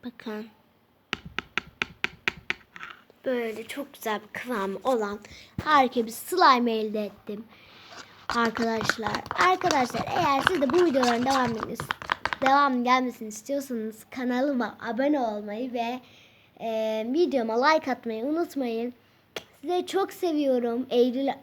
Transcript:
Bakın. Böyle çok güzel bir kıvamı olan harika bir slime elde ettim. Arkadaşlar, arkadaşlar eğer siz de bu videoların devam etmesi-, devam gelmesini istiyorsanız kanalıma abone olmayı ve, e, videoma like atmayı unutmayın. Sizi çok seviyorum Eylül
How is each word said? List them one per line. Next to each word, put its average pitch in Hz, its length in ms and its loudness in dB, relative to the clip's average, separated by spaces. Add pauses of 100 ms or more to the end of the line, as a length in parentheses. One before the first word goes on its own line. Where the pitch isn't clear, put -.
Bakın. 220 420 -10 (2750)
Böyle 226 420 -4
çok - 260 -10
güzel 214 280 -6
bir - 180 -14
kıvamı 196 440 -4
olan 214 360 0 (440)
harika 254 420 4
bir 226 60 -10
slime 262 600 4
elde 214 340 -2
ettim. 208 400 -12 (880)
Arkadaşlar, 226 760 0 (380)
arkadaşlar 302 580 2
eğer 277 400 2
siz 370 140 2
de 269 80 2
bu 349 160 6
videoların 247 400 2
devam 262 260 2
etmesi-, 220 320 -8 (600)
devam 269 380 4
gelmesini 247 440 0
istiyorsanız 226 800 -6 (100)
kanalıma 247 600 0 (120)
abone 269 300 2
olmayı 214 540 -4
ve, 247 260 -4 (600)
e, 220 540 -2
videoma 247 540 2
like 311 240 4
atmayı 226 340 -4
unutmayın. 262 680 -2 (680)
Sizi 359 260 0
çok 381 260 -2
seviyorum 262 760 0
Eylül 254 400 2 (140)